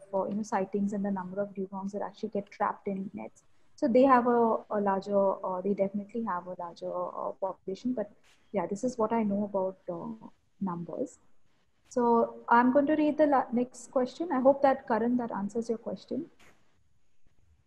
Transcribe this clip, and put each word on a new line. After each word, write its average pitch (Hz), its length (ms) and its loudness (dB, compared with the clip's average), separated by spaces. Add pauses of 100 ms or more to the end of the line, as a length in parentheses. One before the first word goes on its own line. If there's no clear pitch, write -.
(140)
uh, 190 140 0
you 202 80 -4
know, 214 140 -4
sightings 202 420 -2
and 196 160 -2
the - 20 0
number 185 320 -4
of 202 60 -4 (100)
dugongs 196 380 -6
that 196 120 -6
actually 202 280 -10
get 202 160 -4
trapped - 340 -4
in 190 280 -6
nets. - 280 -14 (320)
So 302 140 0 (100)
they 254 60 10 (100)
have 240 140 6
a, 233 300 4 (120)
a 214 100 0 (100)
larger, 196 600 0
uh, 185 100 -4
they 202 140 0
definitely 202 480 -4 (100)
have 180 140 -4
a 180 80 -10 (100)
larger, 175 300 -10
uh, - 380 -6 (140)
population. 190 540 -6
But 202 80 -4 (440)
yeah, 180 140 0
this 202 180 -6
is 247 120 -2
what 220 160 0
I 233 120 0
know 202 180 0 (100)
about, 190 260 -2 (200)
uh, 165 300 -12 (420)
numbers. 175 480 -8 (680)
So 240 160 0 (440)
I'm 247 240 6
going 285 140 6
to 311 80 2
read 302 240 2
the 311 80 6
la-, 285 260 2
next - 380 -4
question. 269 400 -2
I 262 100 0
hope 277 220 6
that, 269 240 2
Karan, 240 300 0
that 233 160 -4
answers 202 360 -4
your 226 100 -2
question. 240 480 -8 (1400)